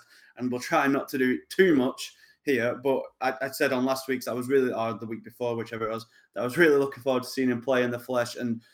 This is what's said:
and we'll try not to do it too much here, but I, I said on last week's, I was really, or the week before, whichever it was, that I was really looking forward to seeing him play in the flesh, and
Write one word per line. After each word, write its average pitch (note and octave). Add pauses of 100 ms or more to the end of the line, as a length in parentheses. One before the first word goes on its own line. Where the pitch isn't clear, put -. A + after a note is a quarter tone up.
(360)
and B2
we'll B2
try C#3+
not C#3
to C#3+
do B2+
it -
too F#3
much B2+ (300)
here, A#2+
but C3 (180)
I, B2+
I C#3
said C#3
on B2+
last C3
week's, C3
I A#2
was B2
really, C3
or A2+
the A2
week A2
before, A#2
whichever A2+
it A2
was, A2+ (280)
that -
I -
was B2+
really D#3+
looking C#3
forward B2+
to -
seeing C3
him A#2
play B2
in A#2+
the A#2+
flesh, A#2+
and A#2 (120)